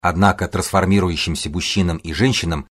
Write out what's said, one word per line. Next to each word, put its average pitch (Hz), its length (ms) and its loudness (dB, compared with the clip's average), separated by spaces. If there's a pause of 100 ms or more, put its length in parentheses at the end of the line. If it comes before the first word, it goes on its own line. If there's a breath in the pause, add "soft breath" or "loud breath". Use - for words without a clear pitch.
Однако 90 460 2
трансформирующимся 90 1000 0
мужчинам 85 480 -2
и 80 160 -10
женщинам 82 540 0 (100)